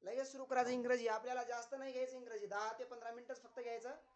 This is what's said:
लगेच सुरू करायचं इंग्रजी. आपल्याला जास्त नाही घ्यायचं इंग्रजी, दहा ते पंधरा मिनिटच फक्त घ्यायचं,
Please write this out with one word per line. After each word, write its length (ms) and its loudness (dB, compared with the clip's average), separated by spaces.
लगेच 300 -2
सुरू 120 -6
करायचं 260 4
इंग्रजी. 380 4
आपल्याला 340 2
जास्त 360 -4
नाही 140 -4
घ्यायचं 240 0
इंग्रजी, 300 -6
दहा 320 0
ते 60 -6
पंधरा 280 -6
मिनिटच 300 -8
फक्त 180 -12
घ्यायचं, 340 -4